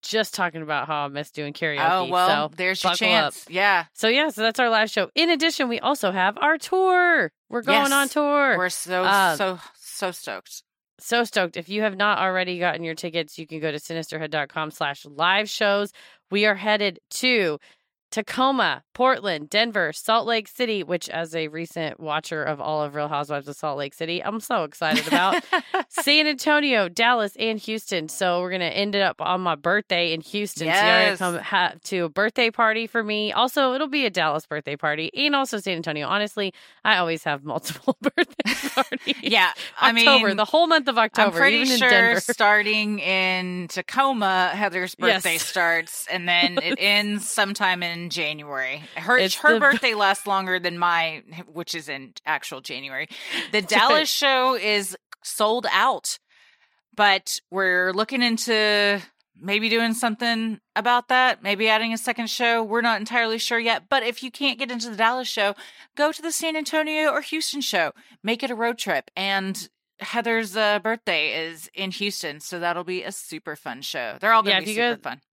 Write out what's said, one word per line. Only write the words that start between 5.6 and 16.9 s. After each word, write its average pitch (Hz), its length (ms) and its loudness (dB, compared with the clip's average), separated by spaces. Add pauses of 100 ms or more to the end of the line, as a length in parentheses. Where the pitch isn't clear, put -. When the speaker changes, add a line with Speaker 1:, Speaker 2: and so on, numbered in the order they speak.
Speaker 1:
we 233 120 -2
also 254 320 0
have 196 260 2
our 302 200 2
tour. 359 760 2 (160)
We're 233 140 -6
going 277 200 6
Speaker 2:
Yes. 277 100 2
Speaker 1:
on 277 160 4
tour. 285 480 2
Speaker 2:
We're 180 140 0
so, 180 340 -2
Speaker 1:
Um, 190 320 4
Speaker 2:
so, 185 220 -2 (200)
so - 320 -6
stoked. - 520 -12 (380)
Speaker 1:
So 233 240 0
stoked. 185 320 -2
If 165 140 -10
you 208 120 -4
have 202 140 -2
not 208 220 2
already 185 400 -2
gotten 170 260 -2
your 160 100 -6
tickets, 165 440 -6
you 160 80 -12
can 156 140 -12
go 156 120 -4
to 147 60 -6
sinisterhood 156 520 -8
dot 147 200 -4
com 156 200 -6
slash 143 360 -6
live 175 420 0
shows. 202 440 0 (380)
We 208 160 2
are 208 100 4
headed 202 440 0 (120)